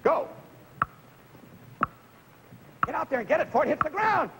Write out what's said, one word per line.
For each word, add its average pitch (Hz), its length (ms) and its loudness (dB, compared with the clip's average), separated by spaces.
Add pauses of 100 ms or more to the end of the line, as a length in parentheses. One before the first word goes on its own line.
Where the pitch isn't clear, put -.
Go. 285 260 2 (2500)
Get - 100 -6
out - 140 -4
there 254 100 0
and 208 80 -6
get 320 140 4
it - 60 -2
before 277 180 2
it - 20 0
hits - 160 0
the 302 60 0
ground. 381 400 0 (100)